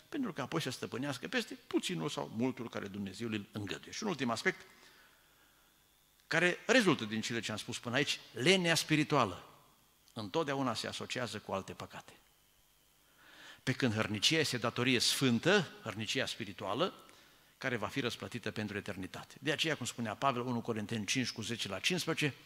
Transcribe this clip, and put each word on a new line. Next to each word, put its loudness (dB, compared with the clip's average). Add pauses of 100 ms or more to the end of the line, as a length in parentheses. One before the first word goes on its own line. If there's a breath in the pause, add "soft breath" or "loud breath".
pentru -4
că -6
apoi -2
să -2
stăpânească -4
peste -2
puținul -2
sau -4
multul -2
care -6
Dumnezeu -6
îl -4
îngăduie. -8
Și -8
un -2
ultim -2
aspect, -2 (1600 soft breath)
care 4
rezultă 6
din -2
cele -2
ce -2
am -4
spus -6
până -2
aici, 2 (140)
lenea 4
spirituală 2 (640)
întotdeauna 0
se -4
asociază -4
cu -8
alte -4
păcate. -14 (1500 loud breath)
Pe 2
când 2
hărnicia 2
este 2
datorie 2
sfântă, 4 (120)
hărnicia -2
spirituală, -2 (640 loud breath)
care -2
va -2
fi -4
răsplătită -4
pentru -4
eternitate. -8
De -2
aceea, 0
cum -6
spunea -4
Pavel, 2
unu -2
Corinteni -2
cinci 0
cu -8
zece -4
la -6
cincisprezece, 0 (100)